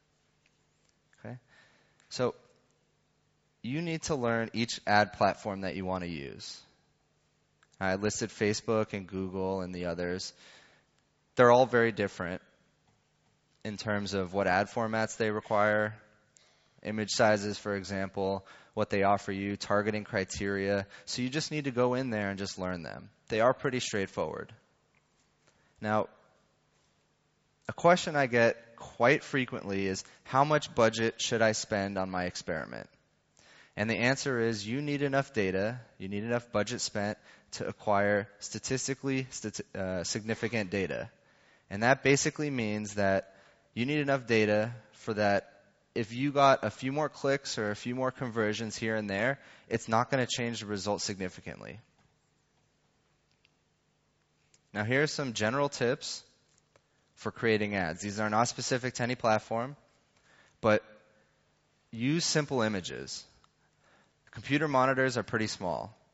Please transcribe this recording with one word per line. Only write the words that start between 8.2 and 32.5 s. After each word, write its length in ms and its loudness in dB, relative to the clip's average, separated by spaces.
Facebook 640 0
and 140 -8
Google 540 -4
and 140 -8
the 120 -6
others. 460 -4
They're 140 10
all 160 8
very 260 4
different 500 -4
in 120 -8
terms 380 -2
of 180 -2
what 140 2
ad 220 2
formats 480 -2
they 140 0
require, 640 2
image 280 -4
sizes, 480 2
for 180 -4
example, 680 -4
what 160 -2
they 140 2
offer 260 4
you, 260 -4
targeting 480 0
criteria. 800 -2
So 180 -6
you 60 -2
just 240 -4
need 120 -4
to 60 -2
go 240 2
in 160 -2
there 200 -2
and 80 -6
just 200 -8
learn 240 -4
them. 280 -12
They 120 0
are 140 6
pretty 260 -4
straightforward. 720 -4
Now, 280 0
a 40 -4
question 440 4
I 100 4
get 300 6
quite 480 2
frequently 640 -4
is, 160 -2
"How 200 4
much 300 0
budget 460 2
should 220 2
I 100 6
spend 440 -2
on 140 -4
my 140 -2
experiment?" 640 -8